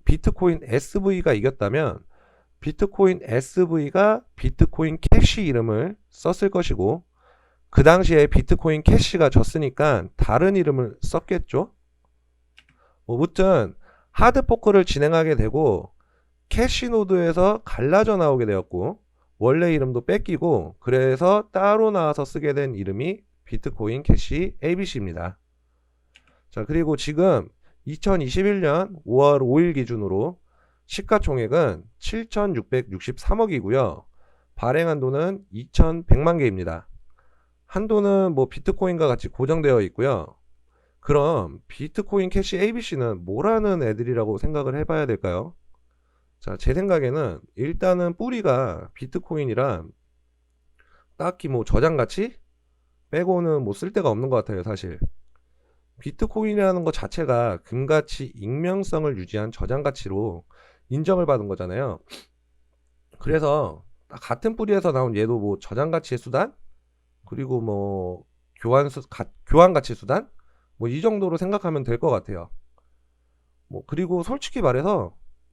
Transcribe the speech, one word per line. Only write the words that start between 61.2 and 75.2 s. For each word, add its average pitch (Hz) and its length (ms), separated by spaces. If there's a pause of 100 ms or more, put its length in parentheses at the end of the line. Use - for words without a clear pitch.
받은 113 220
거잖아요. 92 520 (1160)
그래서 147 640 (240)
같은 - 480
뿌리에서 202 360
나온 127 240
얘도 113 220
뭐 101 200
저장가치의 151 600
수단? 143 360 (720)
그리고 127 340
뭐 98 640 (360)
교환 135 280
수-, 131 200
가-, - 220 (160)
교환 180 260
가치 135 220
수단? 147 340 (480)
뭐 117 120
이 135 120
정도로 196 360
생각하면 180 480
될 120 140
것 160 120
같아요. 92 400 (1160)
뭐 - 180
그리고 175 360
솔직히 262 380
말해서 143 560 (360)